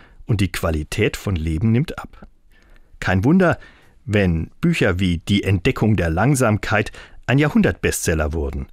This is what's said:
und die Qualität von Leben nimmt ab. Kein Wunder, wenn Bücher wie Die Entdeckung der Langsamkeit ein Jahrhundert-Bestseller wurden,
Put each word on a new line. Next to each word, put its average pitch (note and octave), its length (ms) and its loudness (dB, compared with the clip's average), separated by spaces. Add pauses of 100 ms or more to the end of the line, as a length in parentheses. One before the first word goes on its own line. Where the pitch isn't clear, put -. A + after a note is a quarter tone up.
(260)
und G2+ 160 0
die F#2 100 0
Qualität E2 680 -2
von G2 180 -4
Leben E2 360 -2
nimmt B2 280 -2
ab. - 260 -18 (720)
Kein F#2+ 240 0
Wunder, E3+ 360 4 (460)
wenn F#2 440 0 (100)
Bücher B2 400 0
wie F2 200 0
Die - 240 0
Entdeckung G#2 540 0
der E2+ 120 0
Langsamkeit A2 840 0 (360)
ein B2 100 2
Jahrhundert-Bestseller F2 960 0
wurden, C#2 400 -6